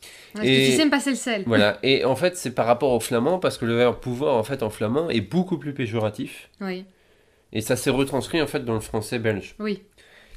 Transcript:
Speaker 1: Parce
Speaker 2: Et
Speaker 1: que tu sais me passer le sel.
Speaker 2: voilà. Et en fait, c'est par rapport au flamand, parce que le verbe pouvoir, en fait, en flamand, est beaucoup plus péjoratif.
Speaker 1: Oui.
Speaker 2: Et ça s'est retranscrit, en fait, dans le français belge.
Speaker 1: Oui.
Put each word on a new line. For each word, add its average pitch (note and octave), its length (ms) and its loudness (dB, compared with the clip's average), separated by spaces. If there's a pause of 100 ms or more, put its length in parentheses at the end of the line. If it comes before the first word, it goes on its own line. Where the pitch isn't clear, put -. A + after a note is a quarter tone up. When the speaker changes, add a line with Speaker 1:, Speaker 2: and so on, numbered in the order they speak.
(340)
Speaker 1:
Parce G#3+ 120 -4
Speaker 2:
Et C4 200 6
Speaker 1:
que - 60 6
tu B3+ 60 4
sais D#4 80 4
me C#4+ 60 2
passer C#4 200 0
le B3 40 -2
sel. A3 320 -4
Speaker 2:
voilà. A#2 360 4
Et C3+ 220 4
en C3 100 2
fait, F3 220 0
c'est B2 140 -6
par A#2 160 0
rapport B2 240 4
au A#2 80 2
flamand, B2+ 400 0
parce D3 180 -2
que B2 80 -6
le A#2 100 0
verbe A#2+ 240 4
pouvoir, B2+ 360 -2
en A2 80 2
fait, C3+ 180 -6
en A2 80 -2
flamand, C#3+ 400 -2
est A2+ 120 0
beaucoup F3 360 -2
plus C#3 160 -8
péjoratif. A2 760 -4 (120)
Speaker 1:
Oui. F#3+ 240 -8 (680)
Speaker 2:
Et A2 80 -4
ça B2+ 140 -2
s'est C#3+ 140 -2
retranscrit, C#3 520 0
en C3+ 60 0
fait, C#3 180 -6
dans A#2 100 -2
le G#2+ 40 -2
français A2+ 400 -6
belge. G#2+ 400 -4
Speaker 1:
Oui. G#3 220 -6 (560)